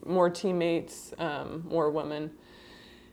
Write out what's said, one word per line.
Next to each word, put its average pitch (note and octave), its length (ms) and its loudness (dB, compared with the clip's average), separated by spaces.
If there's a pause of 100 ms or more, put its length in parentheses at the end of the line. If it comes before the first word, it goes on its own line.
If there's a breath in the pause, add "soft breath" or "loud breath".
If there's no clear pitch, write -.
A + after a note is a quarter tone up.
more F3 240 6
teammates, E3+ 880 0
um, D3+ 480 -4
more D#3+ 240 2
women." D3+ 400 -4 (840 loud breath)